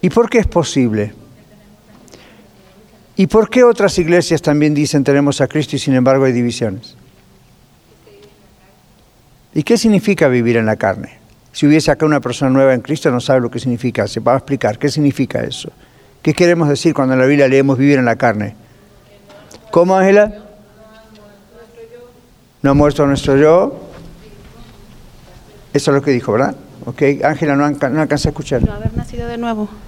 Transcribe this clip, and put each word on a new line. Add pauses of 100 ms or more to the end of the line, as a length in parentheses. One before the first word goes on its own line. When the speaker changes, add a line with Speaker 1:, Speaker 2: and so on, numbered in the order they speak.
Speaker 1:
¿Y
por
qué
es
posible? (2000)
¿Y
por
qué
otras
iglesias
también
dicen
tenemos
a
Cristo
y
sin
embargo
hay
divisiones? (2500)
¿Y
qué
significa
vivir
en
la
carne? (320)
Si
hubiese
acá
una
persona
nueva
en
Cristo,
no
sabe
lo
que
significa.
Se
va
a
explicar
qué
significa
eso. (500)
¿Qué
queremos
decir
cuando
en
la
Biblia
leemos
vivir
en
la
carne? (1160)
¿Cómo,
Ángela? (2250)
No
ha
muerto
nuestro
yo. (1900)
Eso
es
lo
que
dijo,
¿verdad? (300)
Ok, (220)
Ángela,
no
alca-,
no
alcancé
a
escuchar.
Speaker 2:
No
haber
nacido
de
nuevo. (200)